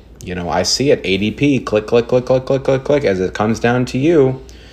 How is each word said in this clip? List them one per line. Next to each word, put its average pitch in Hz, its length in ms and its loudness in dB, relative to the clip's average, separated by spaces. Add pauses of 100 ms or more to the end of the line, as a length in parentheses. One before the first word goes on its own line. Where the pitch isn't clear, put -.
(240)
You 90 120 -8
know, 90 120 -6
I 85 140 0
see 131 300 2
it, - 100 2
A 95 140 0
D 107 160 0
P, 143 260 2
click, 107 300 -2
click, 117 180 2
click, 127 200 0
click, 131 200 0
click, 135 160 0
click, 135 220 -2
click, 143 200 0
as 98 140 0
it 90 160 -2
comes 110 240 0
down 123 280 0
to 127 120 -4
you. 135 420 2 (320)